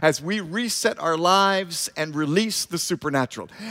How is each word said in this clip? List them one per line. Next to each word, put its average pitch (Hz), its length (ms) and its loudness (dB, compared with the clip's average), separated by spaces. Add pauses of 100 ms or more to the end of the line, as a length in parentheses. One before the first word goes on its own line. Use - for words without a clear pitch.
as 156 200 4
we 196 180 -4
reset 214 600 -2
our 160 180 0
lives 190 800 2
and 156 200 -4
release 165 500 0
the 170 140 -6
supernatural. 139 680 -2 (220)